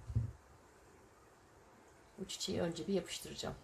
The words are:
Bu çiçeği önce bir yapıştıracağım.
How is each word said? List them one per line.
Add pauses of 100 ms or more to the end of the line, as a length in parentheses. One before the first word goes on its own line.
(2250)
Bu
çiçeği
önce
bir
yapıştıracağım.